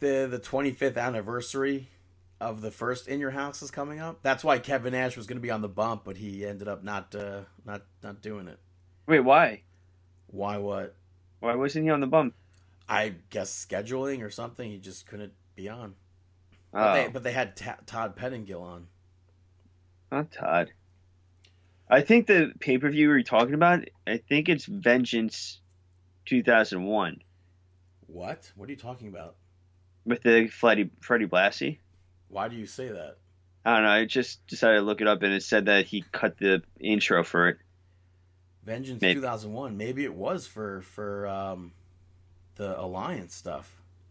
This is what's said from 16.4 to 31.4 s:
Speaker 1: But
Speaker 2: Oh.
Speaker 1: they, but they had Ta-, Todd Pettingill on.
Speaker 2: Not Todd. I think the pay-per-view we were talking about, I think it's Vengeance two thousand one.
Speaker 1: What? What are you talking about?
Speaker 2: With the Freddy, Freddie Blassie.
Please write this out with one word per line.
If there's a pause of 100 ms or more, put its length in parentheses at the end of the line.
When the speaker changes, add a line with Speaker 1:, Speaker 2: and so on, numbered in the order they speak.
Speaker 1:
But (100)
Speaker 2:
Oh.
Speaker 1:
they,
but
they
had
Ta-,
Todd
Pettingill
on. (1200)
Speaker 2:
Not
Todd. (1160)
I
think
the
pay-per-view
we
were
talking
about, (200)
I
think
it's
Vengeance (640)
two
thousand
one. (840)
Speaker 1:
What?
What
are
you
talking
about? (720)
Speaker 2:
With
the
Freddy, (100)
Freddie
Blassie. (500)